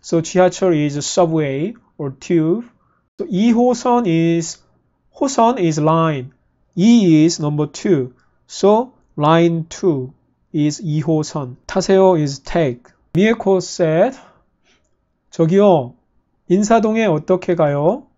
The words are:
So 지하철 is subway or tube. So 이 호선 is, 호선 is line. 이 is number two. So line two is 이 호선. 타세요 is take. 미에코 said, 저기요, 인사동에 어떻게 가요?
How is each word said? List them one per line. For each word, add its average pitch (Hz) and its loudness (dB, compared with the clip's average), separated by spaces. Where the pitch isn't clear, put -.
So 165 -2
지하철 185 0
is 147 -2
subway 160 -2
or 139 -8
tube. 180 -2
So - -8
이 220 0
호선 240 0
is, 165 -2
호선 254 0
is 160 0
line. 156 -2
이 180 4
is 160 0
number 147 -4
two. 143 -2
So 220 0
line 165 2
two 139 -4
is 151 -2
이 156 -4
호선. 151 -4
타세요 190 2
is 139 -4
take. 143 -4
미에코 202 0
said, 175 -2
저기요, 170 2
인사동에 220 0
어떻게 180 -2
가요? 156 -2